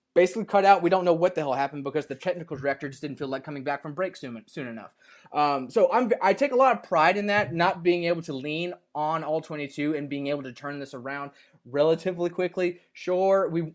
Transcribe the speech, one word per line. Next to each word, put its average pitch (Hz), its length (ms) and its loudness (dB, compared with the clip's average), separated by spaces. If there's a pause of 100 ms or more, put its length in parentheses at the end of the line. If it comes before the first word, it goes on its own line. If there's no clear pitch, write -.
(140)
basically 185 320 2
cut 196 200 2
out. 196 160 8
We 170 80 2
don't 185 160 4
know 175 80 6
what 175 220 2
the 156 60 -2
hell 139 120 -2
happened 139 300 -2
because 143 220 -4
the 135 100 -12
technical 165 420 -6
director 139 320 -4
just 135 120 -16
didn't 139 160 -10
feel 143 100 -6
like 131 160 -8
coming 143 200 -12
back 143 180 -6
from 151 120 -12
break 185 220 -4
soon, 117 320 -14
soon 135 200 -10
enough. 113 240 -14 (400)
Um, 143 380 0
so 190 220 4
I'm, 226 200 2 (100)
I 196 120 4
take 277 180 0
a 254 40 0
lot 254 200 6
of - 80 -8
pride 170 320 4
in 208 120 -2
that, 202 260 0
not 175 300 0
being 175 220 2
able 170 180 -2
to 160 100 -8
lean 156 400 -6 (220)
on 156 280 -2
all 156 160 -2
twenty-two 151 560 -4
and 143 140 -8
being 139 180 -6
able 143 160 -4
to 131 80 -12
turn 143 280 -12
this 139 140 -12
around 139 380 -10 (340)
relatively 165 640 2
quickly. 180 500 -2 (120)
Sure, 190 560 2
we, 165 280 -4